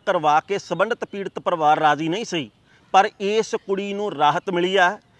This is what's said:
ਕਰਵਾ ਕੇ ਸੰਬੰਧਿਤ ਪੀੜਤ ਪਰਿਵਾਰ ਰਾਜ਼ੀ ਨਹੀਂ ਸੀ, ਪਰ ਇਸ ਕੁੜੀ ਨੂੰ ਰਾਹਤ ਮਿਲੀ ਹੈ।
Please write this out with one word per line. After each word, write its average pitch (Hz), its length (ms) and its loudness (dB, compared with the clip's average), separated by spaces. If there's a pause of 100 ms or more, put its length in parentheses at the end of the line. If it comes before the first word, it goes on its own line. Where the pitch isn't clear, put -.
ਕਰਵਾ 160 340 2
ਕੇ 196 180 -4
ਸੰਬੰਧਿਤ 190 460 -4
ਪੀੜਤ 196 340 -10
ਪਰਿਵਾਰ 156 400 2
ਰਾਜ਼ੀ 151 300 2
ਨਹੀਂ 202 160 -4
ਸੀ, 135 260 -6 (440)
ਪਰ 196 140 6 (120)
ਇਸ 208 360 -2
ਕੁੜੀ 202 380 -6
ਨੂੰ 202 180 -6
ਰਾਹਤ 151 380 0
ਮਿਲੀ 185 260 0
ਹੈ। 190 220 2 (220)